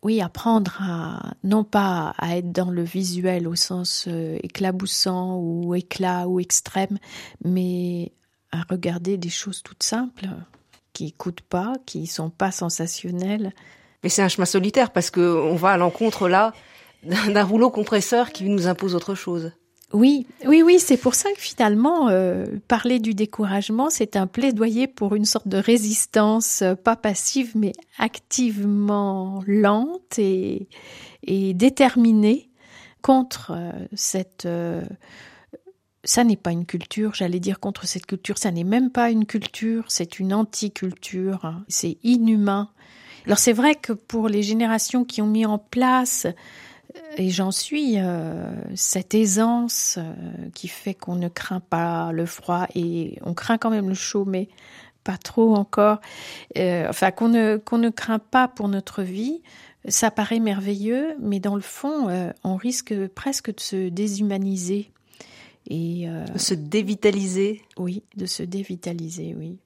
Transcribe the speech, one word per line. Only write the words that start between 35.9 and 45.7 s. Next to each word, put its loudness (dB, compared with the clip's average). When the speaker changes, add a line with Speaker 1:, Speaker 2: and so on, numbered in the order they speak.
Speaker 1:
ça 4
n'est 6
pas -4
une -2
culture, -4
j'allais -2
dire -4
contre -8
cette -6
culture, -6
ça -2
n'est -2
même 2
pas 2
une 4
culture, -4
c'est -4
une 0
anti-culture, -4
hein. -8
C'est -4
inhumain. 4
Alors 4
c'est 4
vrai 4
que -8
pour -4
les 2
générations 0
qui -4
ont 2
mis 4
en 0
place, 2